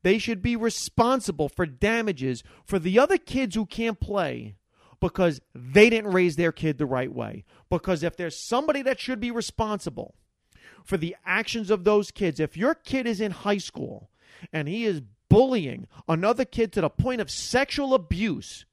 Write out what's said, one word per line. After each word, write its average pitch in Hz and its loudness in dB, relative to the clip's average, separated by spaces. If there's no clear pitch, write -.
They 196 4
should 208 -4
be 240 0
responsible 226 -2
for 180 -4
damages 151 -4
for 196 -4
the 175 2
other 349 4
kids 247 -4
who 214 -4
can't 226 -6
play 123 -4
because 131 0
they 143 6
didn't 214 0
raise 180 4
their 165 0
kid 151 -2
the 151 0
right 127 -2
way. 110 -10
Because 175 0
if 165 -4
there's 170 -8
somebody 285 0
that 254 -2
should 254 -6
be 240 -4
responsible 208 -6
for 190 -4
the 165 -4
actions 202 -2
of 185 2
those 208 4
kids, 165 -2
if - -2
your 247 2
kid 262 -4
is 214 -2
in 214 -2
high 208 -2
school - -12
and 156 -4
he 214 -4
is 175 0
bullying 190 6
another 202 2
kid 226 -2
to 202 0
the 156 2
point 254 0
of 196 -4
sexual 269 0
abuse 180 -2